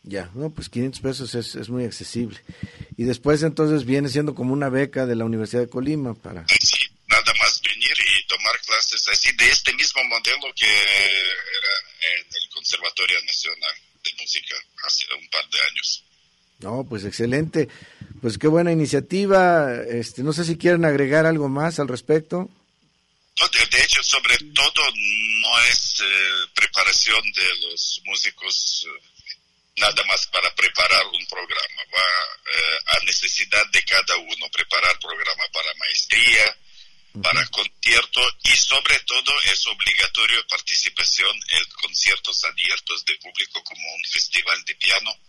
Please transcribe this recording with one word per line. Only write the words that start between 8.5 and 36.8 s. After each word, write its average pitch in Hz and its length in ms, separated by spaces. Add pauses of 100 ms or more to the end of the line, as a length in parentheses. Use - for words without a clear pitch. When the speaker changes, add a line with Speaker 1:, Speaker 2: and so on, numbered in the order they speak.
Speaker 2:
clases - 460
así 104 260
de - 160
este - 240
mismo 131 320
modelo 120 500
que 107 120
era 98 1040 (460)
en 82 80
el - 260
Conservatorio 87 720
Nacional - 500 (300)
de - 180
Música - 340 (300)
hace - 200 (140)
un 69 100
par 78 200
de - 80 (140)
años. - 320 (560)
Speaker 1:
No, 123 280
pues 107 160
excelente. 127 640 (540)
Pues 113 160
qué 151 100
buena 170 240
iniciativa. 165 1000 (160)
Este, 117 320
no 147 100
sé 160 140
si 165 120
quieren 170 280
agregar 143 400
algo 156 240
más 151 300
al 143 80
respecto. 156 600 (960)
Speaker 2:
No, - 80
de, 117 160
de 123 180
hecho, 139 200
sobre 131 340
todo, 147 440 (600)
no 120 180 (120)
es, - 280
eh, 101 60 (480)
preparación 104 680 (140)
de 95 140 (200)
los - 380
músicos, 92 840
eh, - 140 (760)
nada 104 280
más 95 220
para 87 280
preparar 95 520
un 98 200
programa. 92 540 (120)
Va, 92 140 (460)
eh, 80 260 (220)
a - 40
necesidad - 680
de - 100
cada - 340
uno, - 360
preparar 87 460
programa - 520
para 80 260
maestría, 110 800 (560)